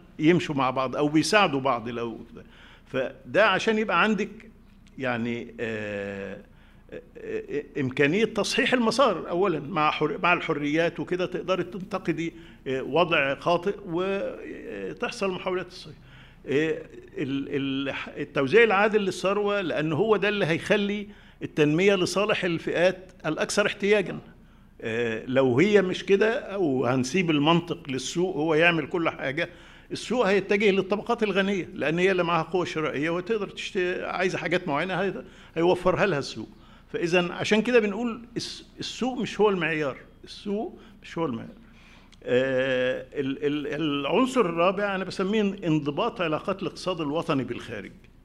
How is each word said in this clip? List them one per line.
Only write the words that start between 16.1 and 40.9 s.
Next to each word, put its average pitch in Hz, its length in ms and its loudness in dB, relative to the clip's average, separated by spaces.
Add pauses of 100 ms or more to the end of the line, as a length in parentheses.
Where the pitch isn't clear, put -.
آه، 151 360 0 (360)
ال-، 139 680 -4
ال-، 131 60 -4 (260)
التوزيع 147 440 4
العادل 208 360 4
للثروة، 202 600 0
لأن 151 320 -2
هو 214 240 4
ده 190 120 2
اللي 202 180 0
هيخلي 202 600 0 (360)
التنمية 160 520 4
لصالح 196 500 0
الفئات 175 680 0 (140)
الأكثر 202 400 0
احتياجًا. 202 520 0 (600)
آه، 113 460 -2
لو 127 320 4
هي 202 240 6
مش 185 220 -4
كده 220 340 4
أو 151 480 0
هنسيب 131 440 0
المنطق 156 600 2
للسوق 151 460 -4
هو 156 180 0
يعمل 165 320 4
كل 165 220 -2
حاجة، 147 400 -4 (440)
السوق 233 340 -2
هيتجه 202 440 2
للطبقات 208 520 0
الغنية، 196 520 0
لأن 151 240 0
هي 185 120 4
اللي 180 140 2
معاها 165 180 2
قوة 175 220 -2
شرائية 156 460 -2
وتقدر 190 380 -2
تشت-، - 540 -4
عايزة 170 360 -2
حاجات 180 300 -2
معينة 165 260 -2
هي-، 185 300 -4 (300)
هيوفرها 175 520 4
لها 160 120 2
السوق. 113 300 -8 (440)
فإذا 175 400 2
عشان 208 300 2
كده 240 180 4
بنقول 214 400 -2 (160)
الس-، - 280 -10 (160)
السوق 254 380 -4
مش 196 220 -2
هو 208 100 6
المعيار، 156 460 -2 (280)
السوق 208 540 -8 (240)